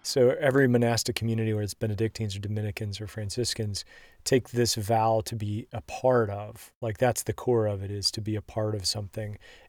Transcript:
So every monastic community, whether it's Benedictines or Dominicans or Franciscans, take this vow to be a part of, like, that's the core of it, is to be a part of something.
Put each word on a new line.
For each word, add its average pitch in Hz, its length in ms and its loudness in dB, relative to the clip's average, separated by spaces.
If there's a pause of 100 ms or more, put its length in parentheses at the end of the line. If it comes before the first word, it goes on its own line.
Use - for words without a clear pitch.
So 127 380 4
every 135 280 6
monastic 117 480 2
community, 113 380 0
whether 104 100 0
it's 101 100 -6
Benedictines 107 640 -2
or 101 40 -6
Dominicans 104 600 -6
or 107 80 -8
Franciscans, 107 800 -4 (380)
take 131 260 2
this 120 260 2
vow 110 500 2
to - 100 -6
be 107 380 -4
a 113 80 -8
part 123 480 2
of, 104 420 -10 (100)
like, 110 160 -4
that's 123 260 2
the 107 100 -4
core 113 340 2
of 98 160 -2
it, 98 80 -8
is 101 200 -2
to 110 100 -8
be 107 140 -2
a 101 60 -4
part 107 320 -4
of 98 140 -6
something. 104 500 -6 (320)